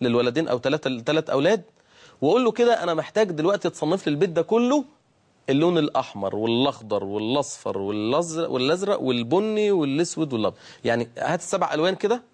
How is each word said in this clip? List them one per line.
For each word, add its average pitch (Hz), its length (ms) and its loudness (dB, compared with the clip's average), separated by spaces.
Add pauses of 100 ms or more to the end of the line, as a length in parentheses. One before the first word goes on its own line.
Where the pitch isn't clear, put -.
للولدين 123 480 2
أو 127 100 0
تلاتة 139 320 -2
لتلات 147 400 -2
أولاد"، 170 320 2 (580)
وقول 208 240 4
له 226 80 2
كده: 240 300 4
"أنا 175 120 0
محتاج 185 360 0
دلوقتي 170 400 0
تصنف 160 360 -2
لي 156 40 0
البيت 156 200 0
ده 165 120 0
كله، 247 420 2 (680)
اللون 165 280 4
الأحمر 107 580 -2
والأخضر 113 680 0
والأصفر 107 760 -4
والأزرق، 123 720 -2
والأزرق 165 500 0
والبني 185 680 0
والأسود 156 640 0
والأبيض"، 110 260 -2 (260)
يعني 117 240 0 (100)
هات 151 220 -2
السبع 175 340 -2
ألوان 170 200 2
كده 226 280 -2 (120)